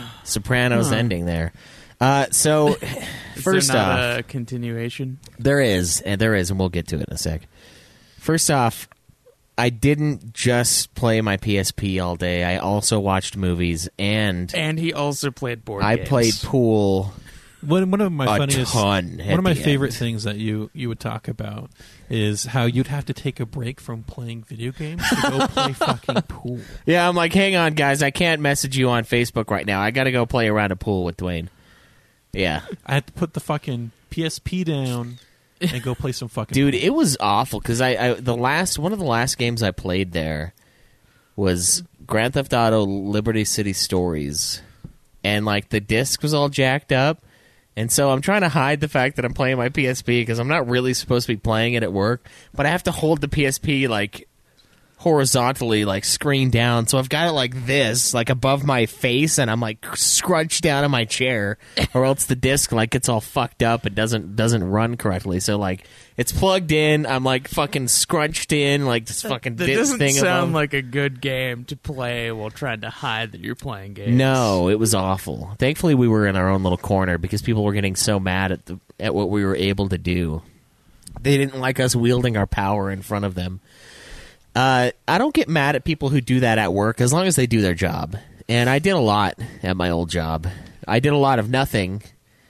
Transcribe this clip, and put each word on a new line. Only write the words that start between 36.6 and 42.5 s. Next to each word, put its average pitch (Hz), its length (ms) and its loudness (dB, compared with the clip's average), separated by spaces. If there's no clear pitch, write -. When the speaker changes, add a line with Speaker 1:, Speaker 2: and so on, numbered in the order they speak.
Speaker 3:
pool. 107 80 -2
Speaker 1:
it 202 100 2
was 262 260 2
awful 104 400 0
'cause 117 220 -2
I, 127 140 2
I, 120 180 0
the 120 240 -2
last, 147 420 0
one 175 140 -2
of 208 60 -6
the 190 60 -4
last 120 340 0
games 117 240 -2
I 98 80 2
played 92 420 -2
there 80 400 -4
was 90 460 0
Grand 113 300 0
Theft 139 180 -2